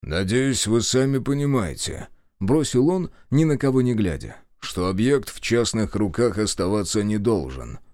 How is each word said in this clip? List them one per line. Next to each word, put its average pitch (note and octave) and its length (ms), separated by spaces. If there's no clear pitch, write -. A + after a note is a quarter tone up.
«Надеюсь, A2 640
вы A2 160
сами C3+ 360
понимаете», C3 880
бросил B2+ 480
он, F#3 220
ни D3+ 140
на D3+ 120
кого C3 260
не B2 120
глядя, E2 420
«что F#2 300
объект A2 420
в - 100
частных A2+ 540
руках G#2 440
оставаться G2+ 640
не G#2+ 140
должен». C2+ 600